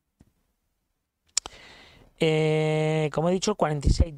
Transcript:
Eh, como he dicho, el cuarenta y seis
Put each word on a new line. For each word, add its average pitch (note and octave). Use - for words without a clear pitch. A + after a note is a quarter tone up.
Eh, D#3
como D#3
he F3+
dicho, F#3+
el G#3
cuarenta D3+
y -
seis E3